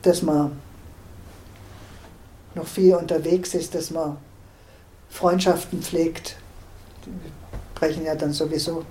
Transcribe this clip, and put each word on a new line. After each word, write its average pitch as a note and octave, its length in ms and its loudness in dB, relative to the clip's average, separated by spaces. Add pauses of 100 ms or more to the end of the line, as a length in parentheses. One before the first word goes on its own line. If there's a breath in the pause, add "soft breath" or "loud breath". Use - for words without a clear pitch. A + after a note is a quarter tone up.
dass F3 200 4
man D3 320 2 (2000 loud breath)
noch D#3+ 120 -8
viel F#3 280 8
unterwegs E3+ 580 0
ist, E3+ 220 -4
dass D#3+ 160 -4
man D3+ 260 -4 (920 soft breath)
Freundschaften F3+ 720 2
pflegt. E3 560 -2 (680)
Die - 60 -14 (640)
brechen D#3 300 0
ja D#3 100 -2
dann D3+ 180 -2
sowieso D#3+ 580 -2